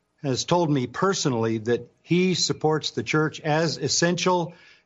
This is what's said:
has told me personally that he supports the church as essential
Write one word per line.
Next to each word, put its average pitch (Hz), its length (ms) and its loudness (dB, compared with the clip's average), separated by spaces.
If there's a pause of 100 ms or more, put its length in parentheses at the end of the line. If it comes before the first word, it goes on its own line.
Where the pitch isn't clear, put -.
(240)
has 127 200 -2
told 170 280 2
me 127 160 0
personally 120 720 0
that 120 300 -2 (120)
he 180 320 2
supports 151 580 -2
the - 120 -4
church 156 360 0
as 160 380 0
essential 170 800 0 (300)